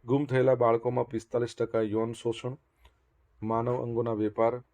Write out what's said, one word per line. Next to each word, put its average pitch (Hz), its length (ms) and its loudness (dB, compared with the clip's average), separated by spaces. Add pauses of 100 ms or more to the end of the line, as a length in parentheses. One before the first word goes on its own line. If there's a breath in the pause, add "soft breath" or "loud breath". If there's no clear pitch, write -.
ગુમ 139 200 2
થયેલા 131 300 4
બાળકોમાં 120 540 2
પિસ્તાલીસ 120 500 -4
ટકા 113 220 0
યૌન 110 320 -2
શોષણ, 123 440 -6 (880 soft breath)
માનવ 117 400 -2
અંગોના 117 300 -2
વેપાર 113 500 0 (120)